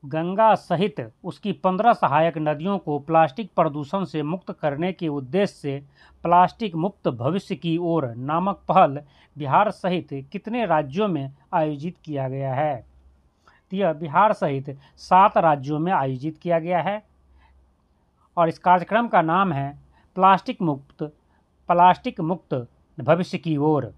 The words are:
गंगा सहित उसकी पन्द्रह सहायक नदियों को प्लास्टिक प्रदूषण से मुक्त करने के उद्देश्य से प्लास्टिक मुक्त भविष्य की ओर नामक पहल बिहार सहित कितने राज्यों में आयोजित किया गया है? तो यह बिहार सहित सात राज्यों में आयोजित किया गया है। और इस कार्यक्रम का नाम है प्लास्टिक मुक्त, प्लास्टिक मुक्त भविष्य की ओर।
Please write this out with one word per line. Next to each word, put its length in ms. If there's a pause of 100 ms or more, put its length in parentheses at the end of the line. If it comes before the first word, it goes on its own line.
गंगा 500
सहित 580 (120)
उसकी 280
पन्द्रह 400
सहायक 460
नदियों 400
को 200
प्लास्टिक 580
प्रदूषण 480
से 180
मुक्त 300
करने 400
के 160
उद्देश्य 460
से 320 (360)
प्लास्टिक 520
मुक्त 340
भविष्य 480
की 220
ओर 360
नामक 540
पहल 340 (360)
बिहार 320
सहित 420
कितने 540
राज्यों 420
में 240 (200)
आयोजित 520
किया 240
गया 260
है? 320 (840)
तो 60
यह 160
बिहार 400
सहित 460 (180)
सात 420
राज्यों 400
में 140
आयोजित 460
किया 200
गया 240
है। 240 (1300)
और 120
इस 100
कार्यक्रम 500
का 140
नाम 300
है 260 (360)
प्लास्टिक 480
मुक्त, 400 (680)
प्लास्टिक 520
मुक्त 480 (320)
भविष्य 380
की 180
ओर। 420